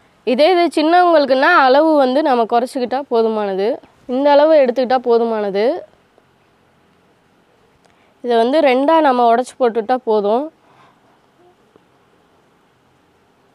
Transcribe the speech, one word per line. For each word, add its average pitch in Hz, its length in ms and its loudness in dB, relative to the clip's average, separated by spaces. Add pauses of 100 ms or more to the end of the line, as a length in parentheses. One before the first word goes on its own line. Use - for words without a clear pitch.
(240)
இதே 254 260 2
இது 349 320 0
சின்னவங்களுக்குன்னா 311 760 2
அளவு 294 400 2
வந்து 269 260 0
நம்ம 262 200 0
குறைச்சிக்கிட்டா 240 680 -4
போதுமானது. 220 680 -2 (280)
இந்த 269 240 -2
அளவு 294 240 4
எடுத்துக்கிட்டா 254 420 0
போதுமானது. 233 840 -2 (2500)
இதை 240 140 -2
வந்து 247 240 2
ரெண்டா 285 400 2
நம்ம 247 340 2
உடைச்சு 247 260 -6
போட்டுட்டா 233 340 -2
போதும். 226 580 -2 (3000)